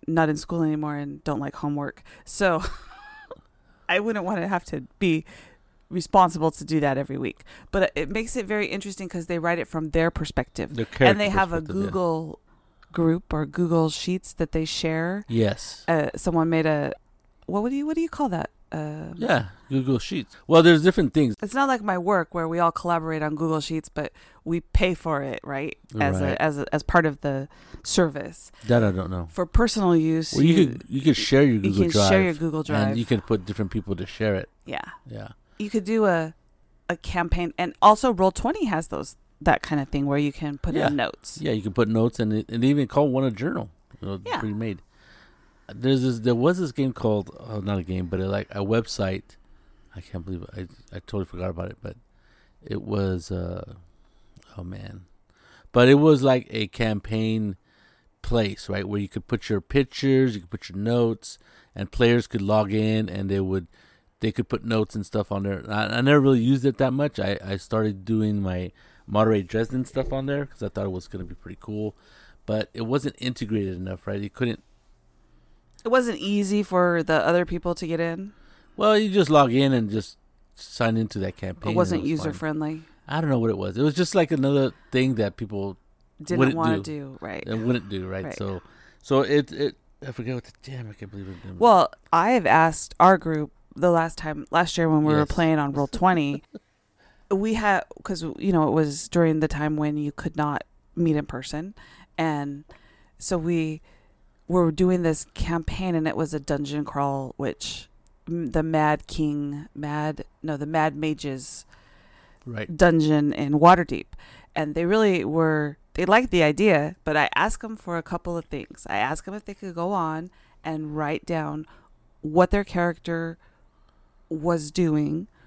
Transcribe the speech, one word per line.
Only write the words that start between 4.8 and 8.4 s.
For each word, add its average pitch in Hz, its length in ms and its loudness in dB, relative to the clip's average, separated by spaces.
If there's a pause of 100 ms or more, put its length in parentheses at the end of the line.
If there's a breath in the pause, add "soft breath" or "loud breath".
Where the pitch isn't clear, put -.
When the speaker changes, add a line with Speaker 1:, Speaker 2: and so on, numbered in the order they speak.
Speaker 1:
be 160 260 2 (640 loud breath)
responsible 175 600 2
to - 120 -8
do 151 160 -2
that 139 180 0
every 139 200 -6
week. - 260 -8 (280 loud breath)
But 190 240 2
it 147 140 -4
makes 220 260 -6
it 220 100 -4